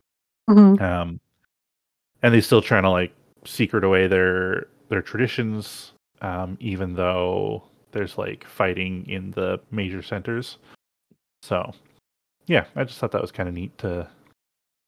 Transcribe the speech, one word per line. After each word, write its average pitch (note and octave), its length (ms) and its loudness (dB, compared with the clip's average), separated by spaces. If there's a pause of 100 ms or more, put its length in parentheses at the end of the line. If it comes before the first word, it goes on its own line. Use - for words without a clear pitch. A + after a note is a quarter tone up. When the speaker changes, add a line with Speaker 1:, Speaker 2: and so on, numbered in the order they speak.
(500)
Speaker 1:
Mm-hmm. G3+ 320 10
Speaker 2:
Um, - 380 -2 (1040)
and A#2+ 80 6
they A2+ 100 8
still A2 200 6
trying G#2 220 2
to, F#2+ 80 4
like, F2+ 220 0 (320)
secret G#2+ 380 -2
away F#2+ 220 4
their, F#2 600 0 (220)
their G2 120 -2
traditions, A2 920 -6 (280)
um, F#2 380 -8
even F#2+ 340 -6
though F#2 720 -2 (280)
there's, G2+ 240 -6
like, G2+ 300 -10
fighting F#2 640 -4
in F#2+ 220 -10
the F#2 280 -4 (120)
major F#2+ 320 -6
centers. A#2 560 -8 (840)
So, - 320 -4 (720)
yeah, C3+ 200 2 (100)
I C#3 80 -4
just - 160 -12
thought A2+ 140 -4
that G2+ 100 -2
was F#2+ 80 -10
kinda F2+ 200 -6
neat F2 280 -10
to, F2 280 -6 (800)